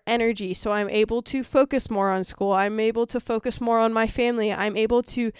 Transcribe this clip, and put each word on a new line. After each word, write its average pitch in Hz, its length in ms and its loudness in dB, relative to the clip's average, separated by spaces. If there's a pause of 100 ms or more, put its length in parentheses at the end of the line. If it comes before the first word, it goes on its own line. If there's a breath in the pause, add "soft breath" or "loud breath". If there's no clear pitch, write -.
energy, 220 480 0
so 208 180 -2
I'm 208 160 0
able 214 340 0
to 269 200 -4
focus 277 480 2
more 196 200 2
on 190 140 0
school. 196 280 -2
I'm 202 280 0
able 226 260 0
to 240 140 -6
focus 226 400 -4
more 233 180 2
on 226 140 4
my 226 140 2
family. 233 460 0
I'm 202 240 -2
able 233 260 2
to 233 380 -4